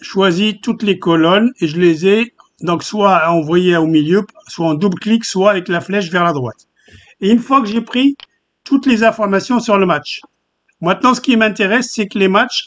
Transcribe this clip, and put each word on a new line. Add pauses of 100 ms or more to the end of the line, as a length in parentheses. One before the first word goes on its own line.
choisi
toutes
les
colonnes
et
je
les
ai (280)
donc
soit
envoyées
au
milieu, (220)
soit
en
double
clic,
soit
avec
la
flèche
vers
la
droite. (540)
Et
une
fois
que
j'ai
pris (480)
toutes
les
informations
sur
le
match, (600)
maintenant
ce
qui
m'intéresse,
c'est
que
les
matchs